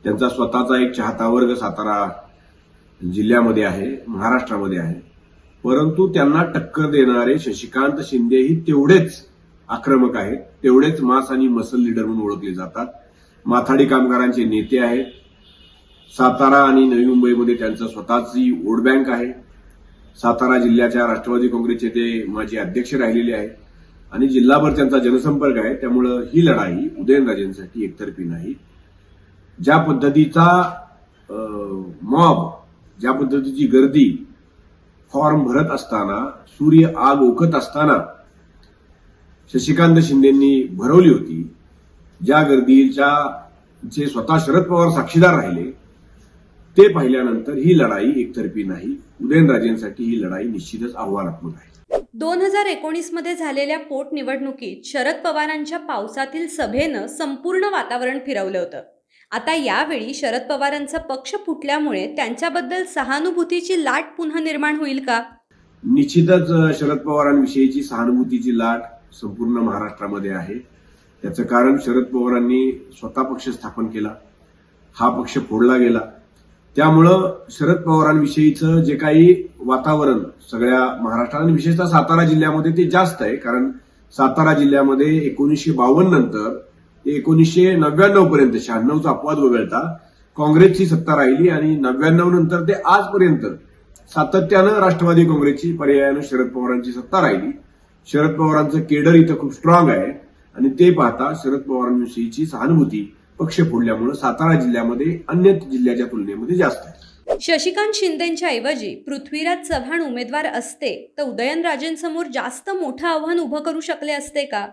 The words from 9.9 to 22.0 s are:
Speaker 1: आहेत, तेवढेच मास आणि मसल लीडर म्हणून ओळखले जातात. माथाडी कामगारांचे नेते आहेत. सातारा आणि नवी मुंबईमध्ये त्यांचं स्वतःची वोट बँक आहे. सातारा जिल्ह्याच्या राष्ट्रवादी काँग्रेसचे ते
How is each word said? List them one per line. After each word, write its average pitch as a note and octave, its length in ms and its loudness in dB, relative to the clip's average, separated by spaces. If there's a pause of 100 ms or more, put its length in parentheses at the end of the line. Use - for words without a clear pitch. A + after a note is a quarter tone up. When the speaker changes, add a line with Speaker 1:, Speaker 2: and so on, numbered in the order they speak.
Speaker 1:
आहेत, G#2 200 -6
तेवढेच C#3 640 2
मास C3 300 0
आणि C3 160 0
मसल A#2+ 300 -2
लीडर A2+ 280 0
म्हणून A2 180 -4
ओळखले F#2+ 300 -6
जातात. F#2 320 -10 (600)
माथाडी B2 400 2
कामगारांचे B2 580 0
नेते A2 360 0
आहेत. B2 260 -2 (1120)
सातारा C3+ 460 4
आणि C3+ 220 6
नवी B2 200 2
मुंबईमध्ये A#2+ 500 2
त्यांचं A2+ 320 -6
स्वतःची A#2+ 640 -2
वोट A2 300 -2
बँक C3 280 2
आहे. B2 340 -6 (800)
सातारा B2+ 360 2
जिल्ह्याच्या A#2+ 500 2
राष्ट्रवादी A#2+ 400 -2
काँग्रेसचे A#2 420 -2
ते A#2 380 -4